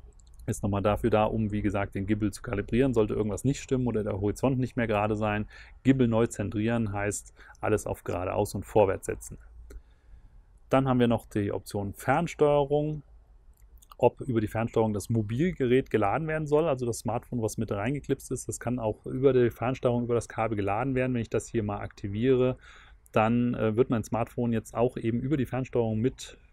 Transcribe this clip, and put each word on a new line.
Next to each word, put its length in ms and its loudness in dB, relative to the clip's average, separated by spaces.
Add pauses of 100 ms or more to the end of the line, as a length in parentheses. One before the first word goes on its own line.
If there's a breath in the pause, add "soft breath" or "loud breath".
(460)
ist 180 -4
nochmal 180 0
dafür 300 2
da, 140 4
um, 260 0
wie 100 -2
gesagt, 320 -2
den 140 -4
Gimbal 240 0
zu 100 -12
kalibrieren, 540 0
sollte 180 2
irgendwas 300 -4
nicht 180 0
stimmen 240 -2
oder 180 -2
der 160 -4
Horizont 380 0
nicht 200 -4
mehr 100 0
gerade 280 2
sein. 300 -2 (380 loud breath)
Gimbal 240 4
neu 180 4
zentrieren 680 -2
heißt, 440 -6 (260 loud breath)
alles 240 0
auf 180 -8
geradeaus 520 -2
und 100 -6
vorwärts 400 4
setzen. 320 -8 (1300 soft breath)
Dann 180 4
haben 120 2
wir 80 6
noch 200 0
die 240 -2
Option 420 -6
Fernsteuerung, 1080 0 (960)
ob 220 2
über 200 0
die 60 -2
Fernsteuerung 460 0
das 180 -4
Mobilgerät 800 0
geladen 360 0
werden 200 -4
soll, 180 2
also 220 -2
das 120 -4
Smartphone, 440 -4
was 160 -4
mit 120 -2
reingeklipst 600 -4
ist. 160 -8
Das 120 -8
kann 200 -4
auch 260 -4
über 280 4
die 180 6
Fernsteuerung, 540 0
über 100 0
das 140 -2
Kabel 260 -2
geladen 400 0
werden. 180 0
Wenn 80 0
ich 80 -6
das 180 -2
hier 140 -2
mal 160 -2
aktiviere, 800 0 (540 loud breath)
dann, 420 2
äh, 220 0
wird 160 2
mein 120 0
Smartphone 480 -4
jetzt 220 -4
auch 240 0
eben 220 -2
über 180 -2
die 80 0
Fernsteuerung 540 -2
mit 380 -4 (160)